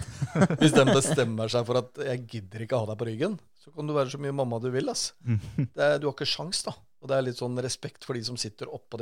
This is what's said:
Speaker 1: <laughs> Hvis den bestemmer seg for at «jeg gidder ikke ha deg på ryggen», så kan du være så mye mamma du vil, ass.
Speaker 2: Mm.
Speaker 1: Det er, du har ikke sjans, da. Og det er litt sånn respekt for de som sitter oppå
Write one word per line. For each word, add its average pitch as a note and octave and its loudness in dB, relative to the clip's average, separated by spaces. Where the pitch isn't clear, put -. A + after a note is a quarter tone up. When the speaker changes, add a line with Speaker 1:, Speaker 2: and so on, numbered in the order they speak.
Speaker 1:
<laughs> E3+ 2
Hvis D#3 8
den C3+ 8
bestemmer A#2 2
seg A#2+ 2
for B2 2
at B2+ -12
«jeg B2+ -4
gidder A2 -10
ikke B2 2
ha G#2+ 0
deg A2 -4
på A#2 -2
ryggen», D#3 -2
så - -20
kan D3+ -6
du D3+ -2
være C#3 2
så C#3 -8
mye C#3 -2
mamma B2+ 0
du B2+ -2
vil, C3+ 0
ass. - -4
Speaker 2:
Mm. A2 2
Speaker 1:
Det D3 0
er, D3 4
du D3 -2
har C#3+ -2
ikke D3 -4
sjans, D#3 -4
da. - -6
Og C3+ -8
det C3+ 4
er C3 2
litt B2 -4
sånn B2 -4
respekt - -8
for C3 -4
de A#2 -4
som A#2+ -8
sitter A2+ -8
oppå - -14